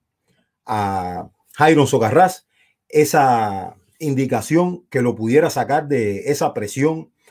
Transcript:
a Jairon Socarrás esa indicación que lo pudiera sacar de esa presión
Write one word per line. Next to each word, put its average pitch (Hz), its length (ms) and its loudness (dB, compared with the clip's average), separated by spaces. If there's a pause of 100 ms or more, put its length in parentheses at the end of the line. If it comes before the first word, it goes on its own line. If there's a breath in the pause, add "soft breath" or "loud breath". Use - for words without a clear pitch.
(640)
a 95 640 -4 (240)
Jairon 151 340 4
Socarrás 139 600 2 (420)
esa 120 880 0 (220)
indicación 147 880 -2
que 127 140 -2
lo 120 120 0
pudiera 123 360 2
sacar 139 380 -2
de 110 420 -2
esa 147 240 -2
presión 147 580 -4 (180)